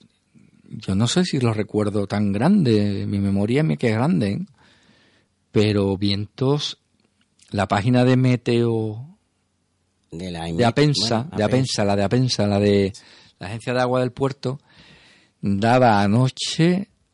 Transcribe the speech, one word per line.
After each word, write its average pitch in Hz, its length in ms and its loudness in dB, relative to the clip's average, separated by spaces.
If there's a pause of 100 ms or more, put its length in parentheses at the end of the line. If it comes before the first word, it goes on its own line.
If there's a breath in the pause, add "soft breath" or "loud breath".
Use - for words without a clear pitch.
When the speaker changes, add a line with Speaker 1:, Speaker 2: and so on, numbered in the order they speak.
(680)
Speaker 1:
yo 98 260 -6
no 113 120 0
sé 180 180 0
si 151 140 -4
lo 120 140 2
recuerdo 104 540 -2
tan 101 240 -2
grande, 107 760 2
mi 101 120 -2
memoria 101 440 0
me 156 140 0
que 123 120 0
es 107 60 0
grande, 127 380 0
¿eh? 175 120 -6 (1080 soft breath)
Pero 101 460 2
vientos, 107 840 -4 (720)
la 98 160 -2
página 123 360 2
de 127 140 4
meteo 117 880 0 (1040)
Speaker 2:
De 87 200 -10
la 82 120 -8
Speaker 1:
de 85 80 -8
Speaker 2:
amet, 113 140 0
Speaker 1:
Apensa, 139 580 0
Speaker 2:
bueno, 143 140 -10
Speaker 1:
de 104 60 0
Apensa, 127 380 0
Speaker 2:
Apensa. 104 40 0
Speaker 1:
la 101 100 0
de 101 80 0
Apensa, 117 440 0
la 101 120 2
de 101 340 2 (460 loud breath)
la - 80 -14
Agencia 117 260 -8
de 127 80 -2
Agua 127 200 0
del 123 100 -2
Puerto, 131 480 -6 (840 soft breath)
daba 110 600 2
anoche 131 880 0 (240)